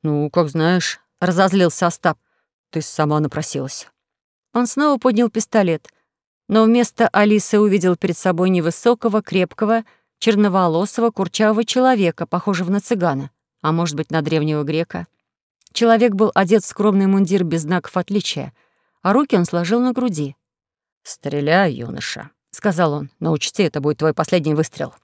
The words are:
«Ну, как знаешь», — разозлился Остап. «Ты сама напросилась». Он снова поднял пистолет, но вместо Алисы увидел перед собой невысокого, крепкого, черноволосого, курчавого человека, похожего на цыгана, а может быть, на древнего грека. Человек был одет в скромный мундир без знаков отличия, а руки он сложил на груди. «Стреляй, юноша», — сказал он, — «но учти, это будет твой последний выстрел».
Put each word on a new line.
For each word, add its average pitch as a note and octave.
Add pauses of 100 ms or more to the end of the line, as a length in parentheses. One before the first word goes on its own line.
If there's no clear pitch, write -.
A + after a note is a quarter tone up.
«Ну, D3
как E3+
знаешь», — E3 (200)
разозлился F3+
Остап. E3+ (520)
«Ты D#3+
сама D3+
напросилась». - (680)
Он A#3+
снова C#4+
поднял A#3
пистолет, G3 (560)
но A3
вместо A#3
Алисы G#3
увидел F#3
перед F3
собой F#3
невысокого, G3+
крепкого, G#3 (360)
черноволосого, G3+
курчавого G#3+
человека, A3+
похожего F3+
на G3+
цыгана, D#3 (300)
а D#3
может E3
быть, D#3
на D#3+
древнего D3+
грека. E3 (680)
Человек A3+
был G3+
одет G3
в -
скромный G3
мундир G3
без D#3+
знаков E3+
отличия, F3 (480)
а F#3
руки C4+
он F3
сложил F3
на B3+
груди. E3 (680)
«Стреляй, D3
юноша», — - (200)
сказал E3
он, — D3 (100)
«но E3
учти, D#3+
это D3+
будет D3
твой D#3
последний D#3
выстрел». D3+